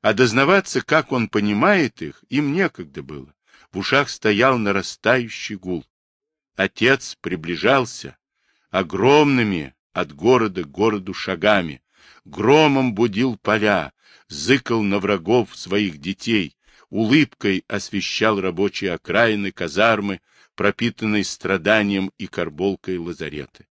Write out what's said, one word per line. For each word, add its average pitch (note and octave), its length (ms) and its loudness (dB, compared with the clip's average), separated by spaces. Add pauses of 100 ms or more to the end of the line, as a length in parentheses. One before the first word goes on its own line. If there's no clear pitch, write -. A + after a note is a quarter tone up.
а A2 120 2
дознаваться, C3 680 2
как - 300 0
он A#2+ 160 0
понимает A2+ 760 0
их, D2+ 280 -14
им C#3+ 240 -2
некогда F2 500 -6
было. C#2 300 -16 (400)
В G2 60 -6
ушах C3+ 300 0
стоял A#2 480 2
нарастающий A2 1000 -2
гул. F2+ 280 -8 (680)
Отец A2+ 640 0
приближался F2 1000 -2 (520)
огромными G2+ 1040 2 (200)
от D#2+ 180 -4
города G2 500 2
к C#2+ 80 -14
городу G2 420 -2
шагами, F2 680 0 (440)
громом C3+ 680 4
будил A2 440 0
поля, G2+ 560 0 (340)
зыкал A2 560 -2
на G2+ 160 0
врагов G2+ 560 0
своих F#2 440 -4
детей, F#2+ 580 -4 (320)
улыбкой G#2+ 800 0
освещал G#2 720 -2
рабочие F#2+ 500 -2
окраины, G2+ 640 0
казармы, G2+ 680 0 (360)
пропитанные G#2 680 -2
страданием G2 960 0
и F#2+ 100 -12
карболкой F2+ 720 -4
лазареты. D#2 760 -10